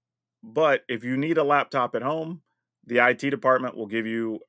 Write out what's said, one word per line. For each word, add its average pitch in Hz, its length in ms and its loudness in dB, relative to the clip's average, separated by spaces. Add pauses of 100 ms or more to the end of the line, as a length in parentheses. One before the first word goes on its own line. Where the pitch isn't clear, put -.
(420)
But 135 460 2
if 120 160 -6
you 127 140 -2
need 160 200 0
a 151 60 4
laptop 139 500 0
at 117 80 -2
home, 160 380 -6 (460)
the 120 160 2
I 123 100 6
T 135 160 -4
department 127 480 0
will 110 100 -8
give 110 200 -4
you 113 420 -4